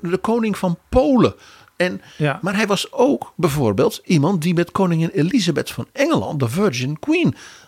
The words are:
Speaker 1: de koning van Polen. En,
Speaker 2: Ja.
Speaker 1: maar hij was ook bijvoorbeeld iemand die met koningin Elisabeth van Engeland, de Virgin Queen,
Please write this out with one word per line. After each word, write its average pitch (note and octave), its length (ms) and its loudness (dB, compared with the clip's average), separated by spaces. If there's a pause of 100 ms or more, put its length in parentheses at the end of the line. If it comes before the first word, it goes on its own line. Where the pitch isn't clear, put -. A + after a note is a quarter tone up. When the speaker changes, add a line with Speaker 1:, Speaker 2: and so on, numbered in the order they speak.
Speaker 1:
de F3+ 160 -2
koning A3 400 -2
van F3 200 -2 (120)
Polen. B3 460 4 (400)
En, F#3 260 -4 (160)
Speaker 2:
Ja. D3 240 -2
Speaker 1:
maar F#3+ 140 -4
hij G#3+ 120 0
was - 240 -2
ook - 440 0
bijvoorbeeld C#3 720 0
iemand E3 360 2
die F3 120 0
met E3+ 180 -2
koningin E3 380 0
Elisabeth E3+ 640 0
van - 200 -10
Engeland, D#3+ 480 -2
de B2 100 0
Virgin C#3+ 500 -2
Queen, D#4 360 0 (320)